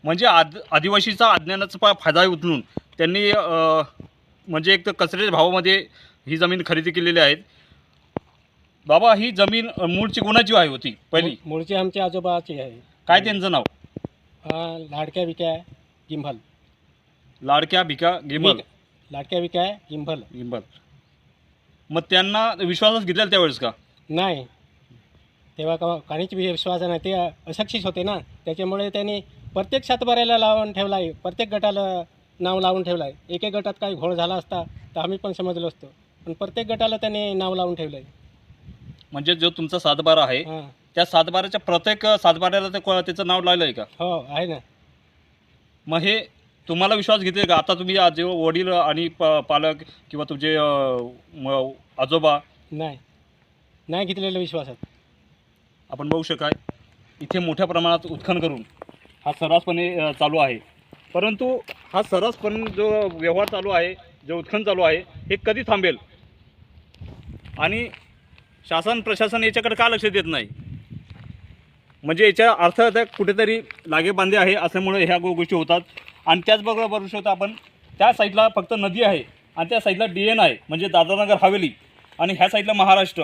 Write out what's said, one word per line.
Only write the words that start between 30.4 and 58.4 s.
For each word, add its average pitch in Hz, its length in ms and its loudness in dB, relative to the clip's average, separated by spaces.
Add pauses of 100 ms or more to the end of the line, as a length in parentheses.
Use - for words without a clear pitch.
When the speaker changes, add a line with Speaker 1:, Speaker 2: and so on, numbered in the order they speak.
Speaker 2:
ठेवला 196 240 -2
आहे, 170 160 -4
प्रत्येक 196 420 -8
गटाला 196 480 -2 (380)
नाव 185 200 0
लावून 185 220 2
ठेवलं 175 220 -2
आहे. 139 80 -10 (160)
एक 175 160 -6
एक 202 100 -6
गटात 202 260 -4
काही 196 140 -6
घोळ 165 200 -4
झाला 170 200 -2
असता 180 280 -6
तर - 380 -12
आम्ही 190 180 -4
पण 196 140 -6
समजलो 175 360 -6
असतो, - 180 -14 (400)
पण 165 60 -10
प्रत्येक 196 340 -8
गटाला 220 300 -2
त्यांनी 208 380 -4
नाव 185 200 -2
लावून 180 200 -2
ठेवलं 151 220 -10
आहे. 131 80 -18 (1080)
Speaker 1:
म्हणजे 147 220 -2
जो 170 160 0
तुमचा 165 280 -6
सातबारा 156 460 4
आहे, 131 180 -2
Speaker 2:
हां. 160 260 -12 (260)
Speaker 1:
त्या 175 100 2
सातबाऱ्याच्या 185 560 0
प्रत्येक 208 460 -2
सातबाऱ्याला 185 600 2
ते 190 100 -8
को-, 185 220 -2
त्याचं 180 260 -6
नाव 180 160 0
लावलं 180 220 2
आहे 139 80 -2
का? 110 100 -8
Speaker 2:
हो, 165 460 -6
आहे 151 180 -4
ना. 156 120 -8 (1300)
Speaker 1:
मग 160 120 -2
हे 202 220 0 (480)
तुम्हाला 185 260 2
विश्वास 214 260 2
घेतले 190 260 -2
का? 170 100 4
आता 160 180 2
तुम्ही 185 220 -4
आज 175 160 4
जे 156 100 -6
वडील 175 500 -2
आणि 165 360 0
प-, 165 160 -6
पालक 156 500 2 (360)
किंवा 147 180 -8
तुमचे, 156 280 -2
अ, 151 80 2 (720)
म-, 135 360 -2 (280)
आजोबा 147 400 2 (340)
Speaker 2:
नाही, 151 260 -10 (880)
नाही 180 180 -4
घेतलेलं 190 320 -6
विश्वासात. 151 360 -8 (1160)
Speaker 1:
आपण 143 180 -8
बघू 160 140 4
शकाय 151 280 -2 (720)
इथे 147 180 -4
मोठ्या 175 280 -2
प्रमाणात 170 440 0
उत्खनन 175 300 -4